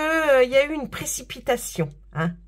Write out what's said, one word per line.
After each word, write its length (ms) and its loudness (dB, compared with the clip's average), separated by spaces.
euh, 40 6
il 60 0
y 60 0
a 100 6
eu 80 -6
une 160 -6
précipitation, 960 -6
hein, 180 -2